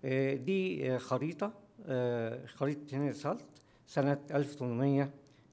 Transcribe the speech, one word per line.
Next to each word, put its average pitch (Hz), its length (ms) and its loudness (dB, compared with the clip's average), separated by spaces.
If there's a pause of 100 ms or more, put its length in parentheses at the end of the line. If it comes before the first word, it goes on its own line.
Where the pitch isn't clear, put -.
آه، 135 280 2
دي، 156 580 0
آه، 127 60 2
خريطة، 156 560 -2 (320)
آه، 123 600 0
خريطة 143 520 -4
هنري 143 160 0
سالت 185 320 -4 (420)
سنة 143 320 2 (120)
ألف 143 240 0
تمنمية 135 560 2 (420)